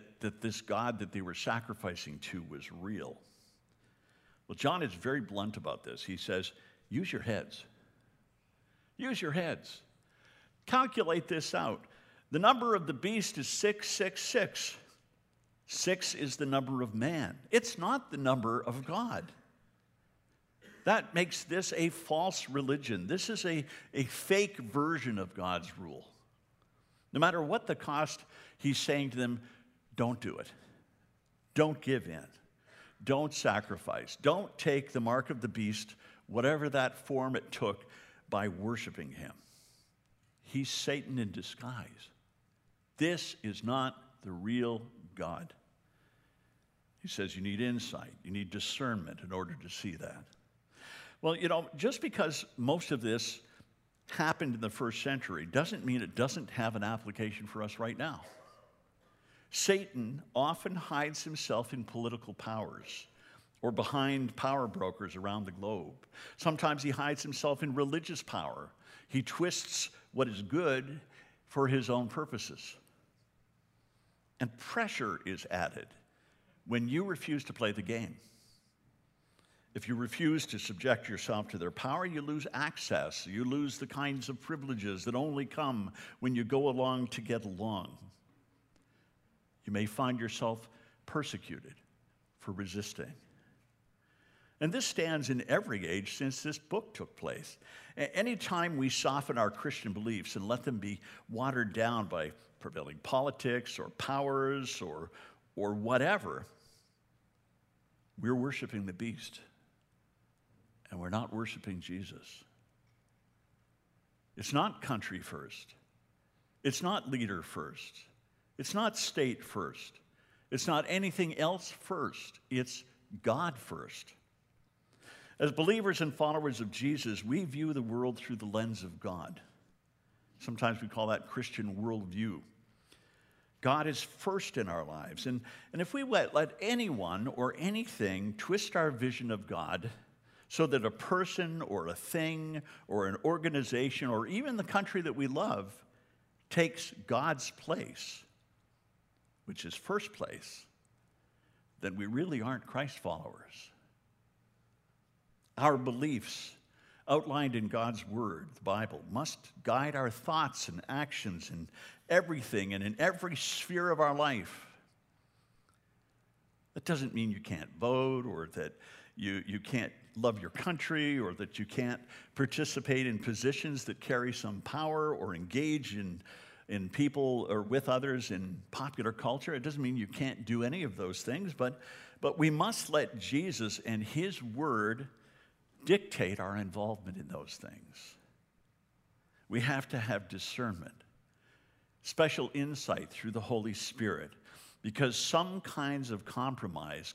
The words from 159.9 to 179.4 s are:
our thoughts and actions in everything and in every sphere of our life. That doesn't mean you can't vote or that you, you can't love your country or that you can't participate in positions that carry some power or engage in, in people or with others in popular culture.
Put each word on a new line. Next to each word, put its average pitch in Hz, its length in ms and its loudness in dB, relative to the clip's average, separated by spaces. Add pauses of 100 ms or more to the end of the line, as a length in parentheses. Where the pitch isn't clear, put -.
our 131 140 2
thoughts 156 580 0
and 85 220 -8
actions 123 600 -2
in 85 180 -6 (420)
everything 127 640 4
and 98 100 0
in 107 160 -2
every 175 360 2
sphere 175 540 0
of 165 100 4
our 147 140 6
life. 139 540 0 (2000)
That 151 120 -10
doesn't 135 300 0
mean 113 160 2
you 98 80 -4
can't - 300 -6 (100)
vote 127 460 2
or 80 300 -6
that 76 180 -4 (420)
you, 98 320 -2
you 101 120 -4
can't 110 340 -4 (240)
love 113 240 2
your 87 80 -8
country 151 720 0
or 92 140 0
that 92 240 -8
you 107 80 -4
can't 123 360 -2 (340)
participate 139 720 2
in 113 100 2
positions 127 680 0
that 107 160 -6
carry 123 320 2
some 104 280 -4
power 156 520 0
or 98 220 -4
engage 123 600 0
in, 92 260 -4 (460)
in 98 220 -2
people 139 600 2
or 107 120 2
with 127 260 2
others 127 440 2
in 92 300 -4 (100)
popular 127 420 -2
culture. 139 400 -2